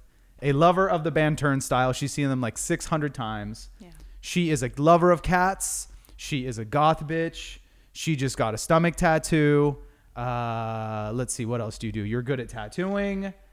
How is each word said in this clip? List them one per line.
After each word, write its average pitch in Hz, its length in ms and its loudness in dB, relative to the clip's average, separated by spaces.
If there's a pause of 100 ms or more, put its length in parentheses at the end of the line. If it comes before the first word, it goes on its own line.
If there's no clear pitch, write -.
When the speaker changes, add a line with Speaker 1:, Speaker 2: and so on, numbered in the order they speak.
(440)
Speaker 1:
a 143 80 2
lover 175 360 6
of 175 160 0
the 165 60 0
band 151 300 2
Turnstile. 135 520 2
She's 131 220 -4
seen 143 160 0
them, 131 100 0
like, - 200 -4
six - 260 -2
hundred 147 300 -2
times. 110 540 -8 (100)
Speaker 2:
Yeah. 185 80 -20 (340)
Speaker 1:
She 175 300 0
is 135 100 0
a 123 160 -4
lover 165 320 6
of 170 140 4
cats. 185 640 0 (280)
She 127 300 -6
is 113 140 -6
a 110 60 -8
goth 151 420 2
bitch. 165 520 -6 (340)
She - 220 -2
just 135 220 -2
got 113 160 0
a 107 60 -6
stomach 170 360 4
tattoo. 147 840 4 (380)
Uh, 113 1000 -4
let's 123 180 -4
see, 120 120 -6
what 117 160 -2
else 107 180 -8
do 117 80 -6
you 104 60 -6
do? 107 100 -4
You're 113 180 -2
good 127 180 -4
at 113 100 -10
tattooing. 196 840 -4 (200)